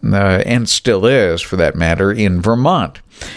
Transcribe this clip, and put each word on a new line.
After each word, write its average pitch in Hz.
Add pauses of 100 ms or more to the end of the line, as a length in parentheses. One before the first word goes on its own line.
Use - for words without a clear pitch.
uh, 98
and 120
still 104
is, 101
for -
that 82
matter, 85
in 98
Vermont. 117 (380)